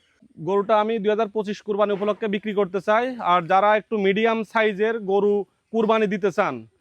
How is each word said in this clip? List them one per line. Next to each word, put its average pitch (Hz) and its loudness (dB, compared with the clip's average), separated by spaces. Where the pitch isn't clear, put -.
গরুটা 202 0
আমি 220 -2
দুই 202 -2
হাজার 214 0
পঁচিশ 208 -6
কুরবানি 208 0
উপলক্ষে 208 -4
বিক্রি 208 -6
করতে 190 -2
চাই। 220 2
আর 180 2
যারা 190 4
একটু 220 -2
মিডিয়াম 220 0
সাইজের 214 0
গরু 202 0
কুরবানি 220 2
দিতে 185 -2
চান, 165 -2